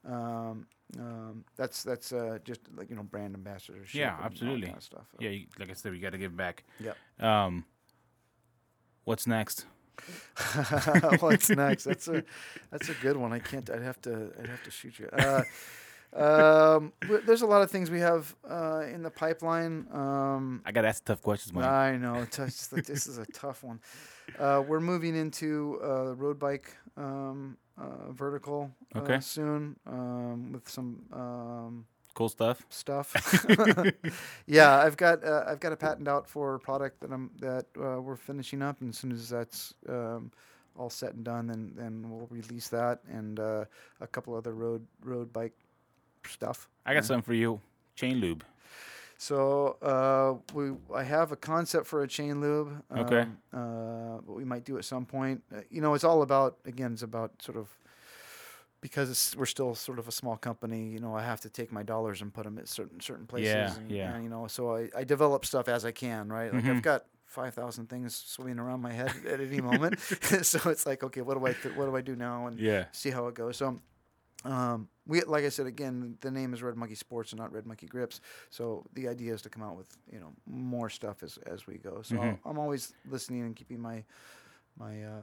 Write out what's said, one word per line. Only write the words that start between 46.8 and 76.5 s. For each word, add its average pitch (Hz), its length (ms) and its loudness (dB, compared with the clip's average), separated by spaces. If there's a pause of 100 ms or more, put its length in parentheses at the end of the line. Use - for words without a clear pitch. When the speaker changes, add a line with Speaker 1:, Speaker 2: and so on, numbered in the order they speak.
Speaker 2:
I - 100 0
got 147 100 4
Speaker 1:
Yeah. - 40 -4
Speaker 2:
something 123 160 2
for 120 100 0
you. 113 260 2 (360)
Chain 127 240 0
lube. 82 240 0 (720)
Speaker 1:
So, 139 640 2
uh, 135 540 4 (200)
we, 143 180 -2 (220)
I 131 100 0
have 151 280 2
a 139 40 -6
concept 160 500 0
for 151 160 0
a 139 60 -2
chain 147 320 -4
lube. 147 420 0 (120)
Speaker 2:
Okay. 120 280 4
Speaker 1:
Um, 113 160 -4 (140)
uh, 113 760 -8
what 98 100 -10
we 127 80 -8
might 123 200 -6
do 135 140 -6
at 90 60 -8
some 127 220 -4
point. 131 360 -2 (120)
Uh, 104 60 -10 (100)
you 160 100 -6
know, 151 140 4
it's 143 100 0
all 165 180 8
about, 135 440 4
again, 123 260 -6
it's 113 100 -8
about 113 380 -8
sort - 160 -12
of, 107 120 -10 (1120)
because 139 300 -2
it's, - 260 0
we're 135 100 0
still 123 300 -2
sort 123 240 -8
of 113 80 -10
a 113 40 -8
small 117 240 -4
company, 113 520 -6
you 110 100 -8
know, 113 160 -6
I 110 80 -2
have 117 200 -4
to 110 80 -14
take 120 200 -8
my 107 140 -6
dollars 110 360 -2
and 104 140 -10
put 107 120 -8
'em 107 120 -12
at - 80 -14
certain, 87 340 -10
certain - 280 -12
places. 107 260 2
Speaker 2:
Yeah, 101 220 2
Speaker 1:
And, 110 160 -10
Speaker 2:
yeah. 101 220 -4
Speaker 1:
and, 117 100 -6
you 113 60 -8
know, 113 180 -8
so 120 260 -2
I, 113 220 -4
I 131 80 -4
develop 143 420 4
stuff 127 220 0
as 120 160 0
I 117 80 -2
can, 113 380 -6
right? 113 220 -4
Like, 120 120 0
Speaker 2:
Mm-hmm. 131 140 4
Speaker 1:
I've 117 40 -2
got 143 220 4 (220)
five 127 280 -8
thousand 120 340 -8
things 123 280 -8
swimming 127 420 -8
around 127 240 -4
my 120 100 -6
head 123 200 -2 (140)
at 135 140 -2
any 139 200 -2
moment. 135 400 2
<laughs> - 420 2
So 160 260 4
it's 156 160 2
like, 135 200 -2
okay, 131 160 -6
what 135 180 0
do 131 80 2
I 127 60 4
th-, 123 240 -4
what 139 100 0
do 135 100 -2
I 131 40 2
do 131 160 -6
now? 120 320 -4
And 113 100 -10
Speaker 2:
Yeah. 104 320 4
Speaker 1:
see - 200 -4
how 123 180 -2
it 120 80 -8
goes. 120 220 -6
So, 131 220 -2 (640)
um, 123 440 -2 (180)
we, 165 160 4
like 151 220 2
I 147 40 4
said, 135 200 -2
again, 123 520 -6
the 139 120 -6
name 131 200 -4